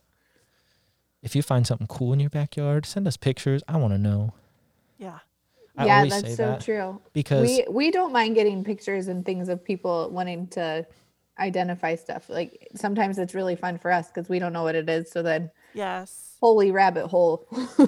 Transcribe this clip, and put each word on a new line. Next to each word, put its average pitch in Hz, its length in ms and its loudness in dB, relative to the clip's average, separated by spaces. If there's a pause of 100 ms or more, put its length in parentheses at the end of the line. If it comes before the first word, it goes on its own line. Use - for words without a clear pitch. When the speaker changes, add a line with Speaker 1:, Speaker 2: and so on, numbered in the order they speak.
(1200)
Speaker 1:
If - 140 -6
you 143 60 2
find 127 240 4
something 113 200 -2
cool 123 260 -2
in 139 80 2
your 143 100 0
backyard, 147 560 -2
send 196 200 -4
us 147 100 -2
pictures. 135 520 -2
I 165 80 -2
wanna 110 220 2
know. 104 340 0 (680)
Speaker 2:
Yeah. 180 200 -16 (580)
Speaker 1:
I 139 100 0
Speaker 3:
Yeah, 202 120 6
Speaker 1:
always - 140 4
Speaker 3:
that's 202 160 0
Speaker 1:
say 233 60 -4
Speaker 3:
so 226 120 0
Speaker 1:
that 214 160 -2
Speaker 3:
true. 196 380 -4 (120)
Speaker 1:
because 143 340 2
Speaker 3:
We, 254 240 2
we 277 200 2
don't 359 220 0
mind 226 220 2
getting 202 300 2
pictures 196 440 -4
and 180 160 -6
things 180 240 -4
of 180 160 -4
people 175 460 -2
wanting 180 380 -6
to 165 380 -6 (520)
identify 180 560 -2
stuff. - 340 -10
Like, - 460 -8
sometimes 202 440 -2
it's 180 160 -6
really 185 220 -4
fun 175 220 -6
for 175 140 -4
us 170 180 -2
'cause 175 180 -10
we 185 100 -2
don't 180 140 -4
know 170 100 -4
what 160 120 -2
it 160 140 -2
is. 165 220 -2
So 170 120 -4
then 165 280 -2 (220)
Speaker 2:
Yes. 190 680 -10
Speaker 3:
holy 214 300 6
rabbit 190 380 4
hole. 170 420 2
<laughs> 226 60 -10 (320)